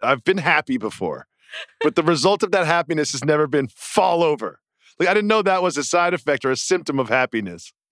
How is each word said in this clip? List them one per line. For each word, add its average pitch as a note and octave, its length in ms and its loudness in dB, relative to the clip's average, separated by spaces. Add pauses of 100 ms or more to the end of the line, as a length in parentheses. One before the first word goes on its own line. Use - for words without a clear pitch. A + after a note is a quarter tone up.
I've B2+ 220 0
been F#3+ 140 0
happy D3+ 400 0
before, F#2 500 -8 (540)
but D3+ 120 0
the E3 80 2
result E3+ 400 2
of F#3+ 80 -2
that F#3 160 2
happiness D#3 460 0
has B2+ 120 -8
never D3+ 220 2
been C3+ 220 -2
fall F3 560 0
over. A#2 360 -4 (380)
Like, F3 100 2
I F#3 60 2
didn't G#3 140 0
know G#3+ 140 2
that F#3 200 2
was F3+ 140 -2
a C#3+ 80 -2
side F3 280 2
effect D3 320 -2
or C3 60 0
a B2+ 60 0
symptom D#3+ 420 -2
of A#2+ 100 -2
happiness. A2+ 640 -2 (200)